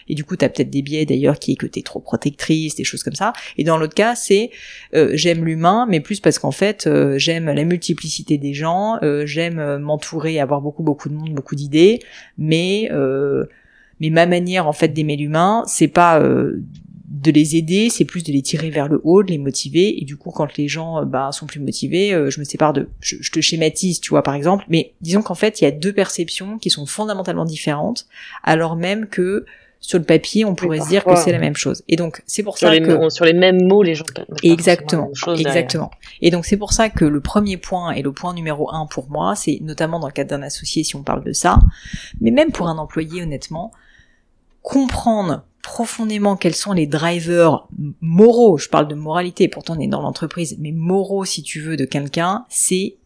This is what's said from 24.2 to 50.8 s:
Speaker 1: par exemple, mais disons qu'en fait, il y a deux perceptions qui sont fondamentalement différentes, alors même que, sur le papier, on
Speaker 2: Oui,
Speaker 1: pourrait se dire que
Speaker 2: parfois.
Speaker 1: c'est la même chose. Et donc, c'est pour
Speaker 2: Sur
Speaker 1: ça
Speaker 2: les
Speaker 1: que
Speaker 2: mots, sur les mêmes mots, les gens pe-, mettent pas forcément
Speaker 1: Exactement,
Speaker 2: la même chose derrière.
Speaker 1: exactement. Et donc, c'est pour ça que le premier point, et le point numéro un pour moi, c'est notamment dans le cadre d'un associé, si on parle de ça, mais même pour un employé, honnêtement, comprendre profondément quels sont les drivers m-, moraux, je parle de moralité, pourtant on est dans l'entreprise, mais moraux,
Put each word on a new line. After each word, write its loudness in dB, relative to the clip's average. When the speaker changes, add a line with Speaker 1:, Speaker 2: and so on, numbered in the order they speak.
Speaker 1:
par -2
exemple, 0
mais 0
disons 0
qu'en -6
fait, 0
il 4
y 8
a 6
deux -4
perceptions -4
qui -4
sont -2
fondamentalement -4
différentes, -4
alors 0
même -4
que, -2
sur 0
le -2
papier, 2
on -2
Speaker 2:
Oui, -2
Speaker 1:
pourrait -2
se -6
dire 2
que 4
Speaker 2:
parfois. 6
Speaker 1:
c'est 2
la 0
même -2
chose. -4
Et 2
donc, -4
c'est -4
pour -2
Speaker 2:
Sur 6
Speaker 1:
ça 4
Speaker 2:
les 2
Speaker 1:
que 4
Speaker 2:
mots, 4
sur 0
les 8
mêmes 6
mots, 6
les 2
gens -8
pe-, -12
mettent -12
pas -14
forcément 6
Speaker 1:
Exactement, 2
Speaker 2:
la -4
même -12
chose -2
derrière. 0
Speaker 1:
exactement. -2
Et 4
donc, 0
c'est 0
pour 2
ça 2
que 2
le 2
premier 0
point, -6
et -4
le -4
point -8
numéro -4
un -6
pour -10
moi, 0
c'est -2
notamment -4
dans -6
le -14
cadre -6
d'un -6
associé, -6
si -6
on -12
parle -4
de -6
ça, 4
mais 2
même 4
pour -2
un -4
employé, -8
honnêtement, -10
comprendre 0
profondément -2
quels 0
sont -6
les 2
drivers 2
m-, -8
moraux, 6
je -4
parle 2
de -8
moralité, 0
pourtant -10
on -6
est -2
dans -2
l'entreprise, -6
mais -8
moraux, -2